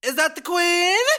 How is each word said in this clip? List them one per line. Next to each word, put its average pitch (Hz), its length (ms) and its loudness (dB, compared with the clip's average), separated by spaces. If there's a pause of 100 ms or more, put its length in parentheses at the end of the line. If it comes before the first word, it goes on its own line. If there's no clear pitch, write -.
Is 262 140 -6
that 311 180 0
the 320 80 -14
queen? 349 560 0 (200)